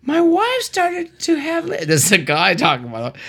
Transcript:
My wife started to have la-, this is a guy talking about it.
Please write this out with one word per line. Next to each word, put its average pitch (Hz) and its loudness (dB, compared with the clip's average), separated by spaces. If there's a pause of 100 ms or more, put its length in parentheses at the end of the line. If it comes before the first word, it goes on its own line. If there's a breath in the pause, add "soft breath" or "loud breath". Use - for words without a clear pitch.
My 302 0
wife 392 2
started 349 -4
to - 0
have 320 -4
la-, 339 -6
this 151 2
is 165 2
a 202 4
guy 160 2
talking 147 0
about 120 -8
it. - -20